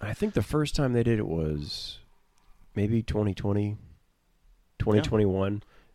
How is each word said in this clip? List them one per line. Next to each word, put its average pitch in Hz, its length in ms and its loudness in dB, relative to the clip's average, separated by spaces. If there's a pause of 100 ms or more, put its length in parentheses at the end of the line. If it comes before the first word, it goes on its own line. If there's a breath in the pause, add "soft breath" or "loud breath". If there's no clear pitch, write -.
I 104 100 -4
think 208 220 -2
the 110 80 2
first 151 340 -2
time 131 160 2
they 117 100 4
did 113 160 2
it - 80 -2
was 78 720 -4 (760)
maybe 107 280 0
twenty 104 320 -2
twenty, 104 420 -2 (1040)
twenty 104 220 4
twenty-one, 101 640 2 (320 soft breath)